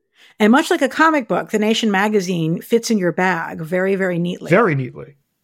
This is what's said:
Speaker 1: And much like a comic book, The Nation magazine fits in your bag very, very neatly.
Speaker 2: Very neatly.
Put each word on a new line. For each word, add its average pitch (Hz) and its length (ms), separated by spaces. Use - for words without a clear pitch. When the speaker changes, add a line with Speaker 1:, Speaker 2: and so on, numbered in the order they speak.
Speaker 1:
And 214 120
much 311 200
like 330 100
a 262 80
comic 311 380
book, 175 240
The 214 80
Nation 226 320
magazine 185 720
fits 226 280
in 226 80
your 180 140
bag 180 500
very, 185 340
very 180 240
neatly. 175 300
Speaker 2:
Very 185 240
neatly. - 440